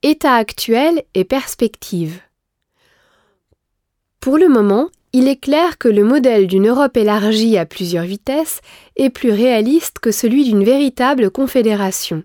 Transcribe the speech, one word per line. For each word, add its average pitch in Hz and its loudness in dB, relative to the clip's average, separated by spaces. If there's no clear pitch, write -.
État 294 0
actuel 240 -2
et 185 0
perspective. 180 -6
Pour 269 -2
le 359 4
moment, 233 2
il 254 4
est 277 0
clair 311 -2
que - 0
le 208 4
modèle 240 2
d'une 190 2
Europe 262 0
élargie 214 0
à 170 -2
plusieurs 175 -6
vitesses 262 -6
est 269 2
plus 247 -2
réaliste 233 0
que 226 -2
celui 247 0
d'une 208 2
véritable 254 0
confédération. 208 -2